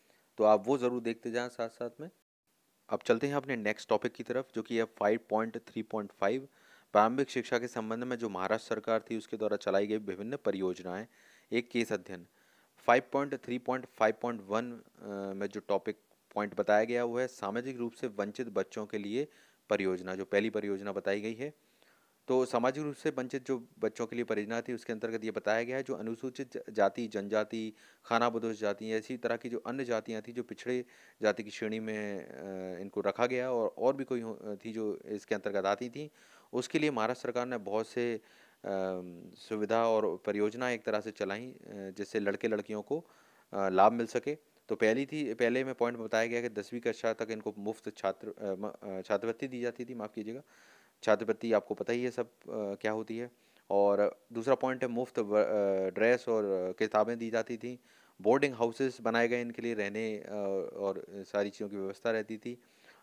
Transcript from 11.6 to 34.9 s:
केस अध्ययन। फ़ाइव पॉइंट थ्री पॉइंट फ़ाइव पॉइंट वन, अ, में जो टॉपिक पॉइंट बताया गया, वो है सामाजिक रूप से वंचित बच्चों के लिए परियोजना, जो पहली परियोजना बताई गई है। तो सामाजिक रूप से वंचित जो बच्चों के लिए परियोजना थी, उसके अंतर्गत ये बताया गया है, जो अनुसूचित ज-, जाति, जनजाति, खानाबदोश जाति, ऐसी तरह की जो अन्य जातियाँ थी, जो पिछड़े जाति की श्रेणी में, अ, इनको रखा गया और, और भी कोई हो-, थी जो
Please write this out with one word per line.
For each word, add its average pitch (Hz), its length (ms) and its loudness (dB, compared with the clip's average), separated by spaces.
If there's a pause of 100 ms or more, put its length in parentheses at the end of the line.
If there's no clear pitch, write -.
केस - 220 0
अध्ययन। 92 360 -6 (500)
फ़ाइव 123 340 6
पॉइंट 139 240 0
थ्री 123 220 -6
पॉइंट 127 280 -2
फ़ाइव 110 360 2
पॉइंट 117 200 -4
वन, 110 300 -2
अ, 98 640 -8
में 98 140 -4
जो 101 120 -6
टॉपिक 101 380 -2 (360)
पॉइंट 104 220 -2
बताया 104 280 6
गया, 120 200 0
वो 120 160 -2
है 127 80 0
सामाजिक 123 500 -6
रूप 117 160 -4
से - 140 -6
वंचित 104 400 -4
बच्चों 101 380 -4
के 107 120 -8
लिए 107 300 -4 (420)
परियोजना, 92 460 0
जो 95 100 -6
पहली 104 240 2
परियोजना 101 420 -4
बताई 98 300 0
गई 110 120 -4
है। 135 200 -8 (760)
तो 127 180 4
सामाजिक 127 380 0
रूप 147 120 -6
से - 140 -2
वंचित 131 360 -4
जो 123 220 -4 (120)
बच्चों 110 280 -2
के - 80 -10
लिए 117 100 -2
परियोजना 110 360 -2
थी, 123 120 -6
उसके 117 200 -6
अंतर्गत 113 300 -4
ये 110 80 -4
बताया 110 320 0
गया 127 140 -4
है, 135 60 -4
जो 139 100 -6
अनुसूचित 123 640 -8
ज-, - 120 -12
जाति, 107 380 4
जनजाति, 107 680 -2 (320)
खानाबदोश 113 540 2
जाति, 107 320 -2
ऐसी 110 260 -2
तरह 117 200 -2
की 117 120 -8
जो 117 80 -4
अन्य 127 280 -4
जातियाँ 110 420 -2
थी, 123 60 -14
जो 120 100 -6
पिछड़े 120 420 -4 (360)
जाति 107 220 4
की 104 60 -10
श्रेणी 110 300 -4
में, 104 480 -6
अ, 92 540 -8
इनको 98 200 -4
रखा 101 240 2
गया 127 260 0
और, 117 260 0
और 131 180 2
भी 139 80 -6
कोई 123 180 -2
हो-, 104 440 -10
थी 113 80 -8
जो 107 320 -4